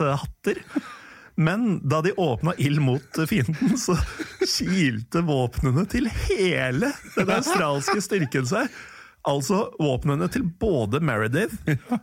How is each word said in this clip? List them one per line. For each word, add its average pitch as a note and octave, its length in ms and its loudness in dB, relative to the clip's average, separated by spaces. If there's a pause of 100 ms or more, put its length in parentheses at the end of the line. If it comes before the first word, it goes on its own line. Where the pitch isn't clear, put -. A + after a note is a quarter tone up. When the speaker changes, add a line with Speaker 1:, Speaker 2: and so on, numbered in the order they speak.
Speaker 1:
eh, C#3+ 160 2
hatter. - 420 -4 (720)
Men F#3 500 2
da D3+ 200 2
de F#3 100 2
åpna D#3+ 480 0
ild C#3+ 200 2
mot, C3 220 2 (160)
eh, D#3+ 80 2
fienden, E3 480 0
så F#3+ 220 0 (440)
kilte E3 840 0
våpnene C#3 640 2
til B3 160 0
hele F#3 840 0 (240)
den F#3+ 120 2
australske G3 760 2
styrken C#3+ 420 0
seg. G#3 240 0 (560)
Altså, D3 540 0
våpnene D3 500 2
til B3+ 140 -2
både D3+ 580 0
Meredith, B2+ 600 0
Speaker 2:
<laughs> - 40 -8
Ja. D#3 380 -2